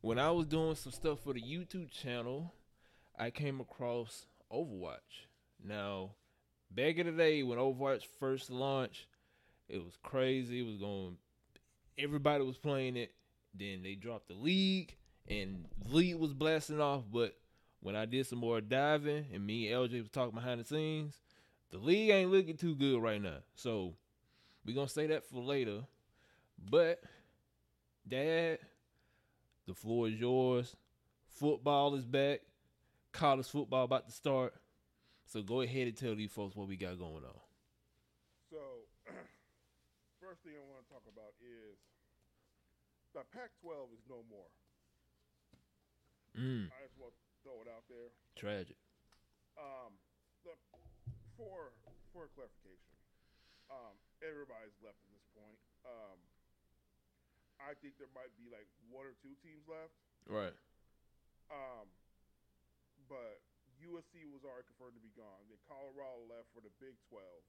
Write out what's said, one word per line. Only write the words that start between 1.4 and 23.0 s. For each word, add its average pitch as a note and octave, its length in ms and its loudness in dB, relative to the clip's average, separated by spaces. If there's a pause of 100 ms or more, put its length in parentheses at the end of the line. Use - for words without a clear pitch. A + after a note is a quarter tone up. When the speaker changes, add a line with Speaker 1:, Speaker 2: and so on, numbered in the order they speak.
Speaker 1:
YouTube E3 480 -6
channel, B2+ 640 -4 (680)
I A#2 100 -2
came C#3 280 -2
across A#2+ 680 -4 (220)
Overwatch. G#2+ 800 -6 (340)
Now, G2+ 500 -4 (600)
back C#3 240 2
in E3+ 100 2
the E3+ 60 0
day D#3 320 6
when A#2+ 160 0
Overwatch C3 460 2 (120)
first C3+ 320 0
launched, C3 580 0 (600)
it F2+ 160 -4
was F2 180 -14
crazy. C3 600 0
It A#2+ 40 0
was G#2+ 120 -6
going, G2 400 -4 (800)
everybody C#3+ 480 2
was C3 120 -4
playing C3 380 0
it. A#2+ 180 -4 (400)
Then F#2+ 300 -6
they G2 120 -6
dropped A2 340 -10
the F2 60 -10
league, F#3 600 4 (320)
and F#2+ 400 -4 (160)
the A2+ 100 -2
league E3+ 220 8
was D#3+ 180 2
blasting D3+ 460 2
off. C#3+ 320 4
But A#2 260 2 (440)
when F#2+ 120 -4
I G#2+ 120 0
did B2+ 200 2
some A#2+ 140 -6
more A#2 220 2
diving, D3 720 2
and G2 120 -2
me A2 220 0
and A2+ 80 2
L B2+ 140 4
J B2 100 -2
was G#2+ 100 -8
talking B2 260 -2
behind A#2+ 260 -2
the - 20 -8
scenes, D#3 560 -2 (520)
the F2+ 60 -10
league F#3+ 340 6
ain't F#3+ 200 8
looking F#3 240 6
too E3 180 0
good C3+ 280 6